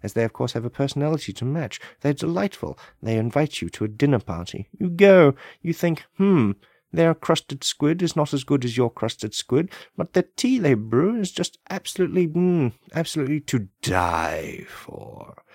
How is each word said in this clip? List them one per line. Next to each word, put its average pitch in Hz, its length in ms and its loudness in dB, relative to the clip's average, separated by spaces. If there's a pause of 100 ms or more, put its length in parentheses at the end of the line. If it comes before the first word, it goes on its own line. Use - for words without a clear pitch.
as 104 120 -10
they 117 100 0
of 113 100 -2
course 123 200 -6
have 117 120 -4
a 120 40 -4
personality 143 640 -4
to - 120 -8
match. 139 340 -6 (220)
They're 147 120 0
delightful. 170 680 -4 (220)
They 113 160 0
invite 120 440 0
you 85 80 -6
to - 160 -6
a 110 40 -2
dinner 123 300 2
party. 90 500 -10 (100)
You 185 100 -2
go. 175 460 8 (260)
You 165 120 -2
think, 165 320 -2 (120)
"Hmm, 180 340 4 (420)
their 165 200 4
crusted 156 500 -4
squid 160 380 0
is 170 140 -2
not 151 180 0
as 139 120 -2
good 143 180 0
as 120 140 -2
your 120 120 2
crusted - 440 -6
squid, 156 360 0 (280)
but 170 160 -6
the 180 100 2
tea 254 360 0
they 147 160 4
brew 123 440 0
is 190 120 -4
just - 260 -6 (120)
absolutely, 185 580 -2
mm, 170 440 2 (220)
absolutely 151 480 -2
to 113 260 -2 (140)
die 82 880 -2
for." - 760 -18 (120)